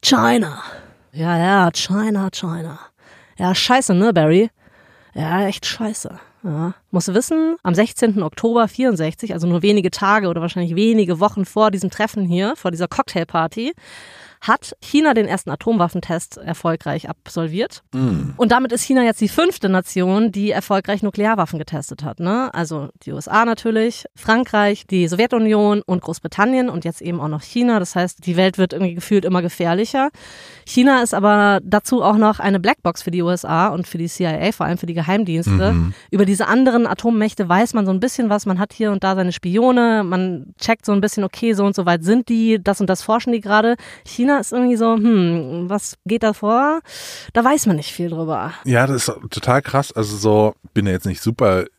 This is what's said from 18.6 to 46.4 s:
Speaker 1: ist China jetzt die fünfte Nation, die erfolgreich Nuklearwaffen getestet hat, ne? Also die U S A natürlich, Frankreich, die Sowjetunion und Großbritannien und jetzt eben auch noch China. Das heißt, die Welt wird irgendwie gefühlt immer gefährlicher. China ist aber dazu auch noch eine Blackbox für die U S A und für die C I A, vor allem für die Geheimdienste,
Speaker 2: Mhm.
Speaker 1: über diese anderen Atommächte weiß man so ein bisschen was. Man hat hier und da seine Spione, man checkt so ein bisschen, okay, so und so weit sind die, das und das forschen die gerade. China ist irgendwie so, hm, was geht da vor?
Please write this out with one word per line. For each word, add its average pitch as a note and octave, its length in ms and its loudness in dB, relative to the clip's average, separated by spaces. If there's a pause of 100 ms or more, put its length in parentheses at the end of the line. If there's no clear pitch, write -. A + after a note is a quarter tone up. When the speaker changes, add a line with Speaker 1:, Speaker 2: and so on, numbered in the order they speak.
Speaker 1:
ist A#3+ 100 -2
China C4 200 2
jetzt A#3 200 0
die G3+ 80 0
fünfte D#4+ 400 0
Nation, F#3+ 640 0
die G3+ 180 -2
erfolgreich G3 520 -2
Nuklearwaffen G#3 560 -2
getestet D3 460 -10
hat, C3 160 -10
ne? A3+ 320 -2
Also D#3 380 -6 (140)
die - 100 -10
U - 20 -8
S D3 100 -12
A A3 200 2
natürlich, A3+ 580 -2 (100)
Frankreich, G#3+ 720 0
die F3+ 220 0
Sowjetunion G#3 760 2
und F3+ 160 -2
Großbritannien B3 680 -2
und E3+ 160 -6
jetzt E3+ 160 -6
eben E3+ 220 -6
auch D3+ 60 -4
noch D3+ 120 -4
China. A#3+ 380 0
Das F3 180 -4
heißt, F3 300 -4
die F3 100 -2
Welt F#3 220 2
wird F#3 160 2
irgendwie F#3 180 -2
gefühlt F#3 320 0
immer F3+ 160 2
gefährlicher. F#3 680 0 (560)
China B3+ 340 4
ist A#3+ 140 -2
aber G3+ 500 4
dazu G#3 380 0
auch G#3 160 4
noch G#3+ 200 4
eine G3 220 0
Blackbox F3+ 400 0
für F3+ 100 -6
die F3 120 -2
U E3+ 80 0
S F3+ 160 -4
A E3+ 220 2
und E3+ 200 -4
für - 80 -12
die E3 120 -4
C - 160 -4
I D#3 240 -2
A, G#3+ 40 0
vor E3 140 -4
allem E3+ 100 -2
für F3 100 -6
die E3+ 80 -6
Geheimdienste, E3 800 0
Speaker 2:
Mhm. E2+ 220 0 (160)
Speaker 1:
über G3 160 4
diese F#3+ 220 0
anderen A#3 380 4
Atommächte G#3+ 600 -2
weiß F#3+ 240 2
man G#3+ 140 0
so F#3+ 60 0
ein F#3 80 0
bisschen A#3+ 280 -2
was. G#3 160 0
Man F#3 140 0
hat G3+ 160 -4
hier G#3+ 180 0
und G3 120 -2
da F#3+ 100 2
seine F#3 180 0
Spione, A3+ 720 2
man F3+ 560 -4
checkt - 240 -2
so G#3 80 0
ein G3+ 80 4
bisschen, G3+ 240 -2
okay, A3+ 300 -2
so G3 100 2
und G3+ 100 2
so F#3 120 0
weit F3 180 2
sind A3+ 240 2
die, A3+ 340 2
das G3 200 0
und F#3 80 0
das F#3 100 0
forschen A#3 320 -2
die A3+ 80 -2
gerade. G#3+ 360 2 (300)
China C4+ 280 0
ist - 180 -2
irgendwie B3 220 2
so, A3+ 220 2
hm, F3 720 2
was G3+ 260 -6 (120)
geht A3+ 180 -2
da G#3+ 80 2
vor? C4 480 0 (540)